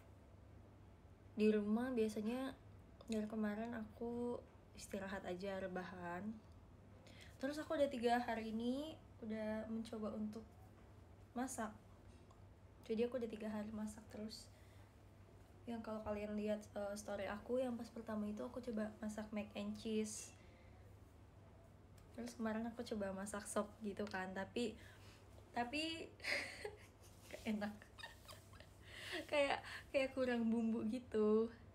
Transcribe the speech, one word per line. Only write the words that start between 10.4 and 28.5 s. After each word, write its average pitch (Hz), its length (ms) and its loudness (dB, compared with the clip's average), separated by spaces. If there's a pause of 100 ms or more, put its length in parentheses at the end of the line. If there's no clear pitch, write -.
masak. 240 320 0 (1200)
Jadi 226 160 6
aku 247 160 2
udah 226 80 0
tiga 214 240 -2
hari 214 160 -2
masak 214 400 -2
terus. 214 400 -8 (1200)
Yang 226 160 -2
kalau 220 160 -2
kalian 208 320 0
lihat, 208 320 2
eh, 202 320 -2
story 202 320 -2
aku 240 320 2
yang 247 160 2
pas 233 160 -8
pertama 220 320 -2
itu 208 160 0
aku 254 160 -4
coba 214 320 0 (160)
masak 214 240 -2
mac 208 240 -2
and 208 240 -2
cheese. 220 560 0 (1800)
Terus 240 160 -4
kemarin 220 320 2
aku 233 160 -2
coba 202 320 0
masak 208 320 -2
sop 208 240 2 (160)
gitu 208 240 0
kan, 185 240 0
tapi, 190 440 0 (760)
tapi 302 600 0 (480)
<laughs> - 720 -10
gak - 160 -8
enak. 208 260 2 (840)